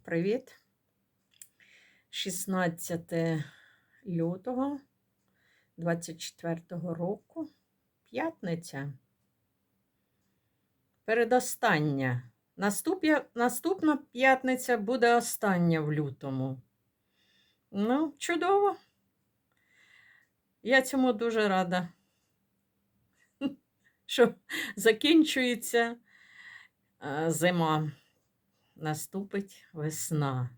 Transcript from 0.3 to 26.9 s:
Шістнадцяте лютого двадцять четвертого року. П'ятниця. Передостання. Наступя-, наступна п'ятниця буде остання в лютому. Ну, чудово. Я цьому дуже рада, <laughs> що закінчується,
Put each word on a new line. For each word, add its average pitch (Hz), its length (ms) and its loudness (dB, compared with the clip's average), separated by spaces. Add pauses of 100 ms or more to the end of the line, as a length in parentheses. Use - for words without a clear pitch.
Шістнадцяте 170 1300 -4 (640)
лютого 226 720 -4 (960)
двадцять 170 440 -4
четвертого 170 720 -8
року. 190 560 -8 (560)
П'ятниця. 165 880 -8 (2000)
Передостання. 175 1160 2 (340)
Наступя-, 302 680 0 (100)
наступна 294 640 0
п'ятниця 254 800 2
буде 233 380 4
остання 175 680 2
в 151 120 -2
лютому. 135 680 -4 (1120)
Ну, 254 460 0
чудово. 370 580 2 (1900)
Я 262 180 6
цьому 262 320 2
дуже 220 340 0
рада, 180 420 0 (1500)
<laughs> 277 100 -2 (560)
що 240 280 4 (420)
закінчується, 240 1200 2 (1080)